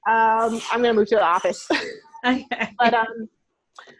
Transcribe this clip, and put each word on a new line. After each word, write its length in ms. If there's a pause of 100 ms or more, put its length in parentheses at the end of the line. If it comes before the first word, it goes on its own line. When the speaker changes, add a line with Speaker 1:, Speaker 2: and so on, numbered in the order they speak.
Speaker 1:
Um, 540 (100)
I'm 100
gonna 120
move 160
to 60
the 80
office. 500
<laughs> 40 (480)
Speaker 2:
Okay. 540
Speaker 1:
But, 160
um, 340 (720)